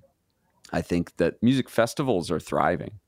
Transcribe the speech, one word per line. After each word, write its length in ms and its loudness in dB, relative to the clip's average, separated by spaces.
I 100 -2
think 360 -2
that 240 0
music 260 2
festivals 640 0
are 100 -2
thriving 680 -2